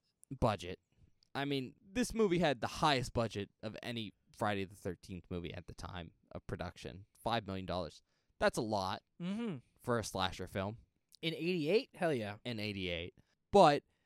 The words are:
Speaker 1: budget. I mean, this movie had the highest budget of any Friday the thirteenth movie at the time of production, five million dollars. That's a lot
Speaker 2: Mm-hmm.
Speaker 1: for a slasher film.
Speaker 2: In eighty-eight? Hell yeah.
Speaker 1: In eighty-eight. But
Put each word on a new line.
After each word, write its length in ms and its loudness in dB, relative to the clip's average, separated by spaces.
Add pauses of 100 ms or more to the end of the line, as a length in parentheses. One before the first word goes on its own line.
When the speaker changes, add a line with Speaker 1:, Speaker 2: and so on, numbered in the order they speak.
(400)
Speaker 1:
budget. 400 0 (540)
I 100 0
mean, 300 -2 (180)
this 220 -2
movie 240 4
had 220 4
the 60 -2
highest 460 2
budget 380 -2 (120)
of 200 -8
any 320 -6 (160)
Friday 340 0
the 100 -14
thirteenth 560 -10
movie 240 -4
at 120 -14
the 80 -14
time 380 -12 (200)
of 140 -12
production, 580 -10 (180)
five 240 -2
million 200 -6
dollars. 360 -6 (380)
That's 180 2
a 40 -2
lot 400 -2 (200)
Speaker 2:
Mm-hmm. 340 -6 (260)
Speaker 1:
for 160 2
a 60 -2
slasher 440 -2
film. 300 -4 (420)
Speaker 2:
In 140 -2
eighty-eight? 600 0
Hell 200 2
yeah. 300 -2
Speaker 1:
In 140 -6
eighty-eight. 560 -2 (380)
But 300 10 (240)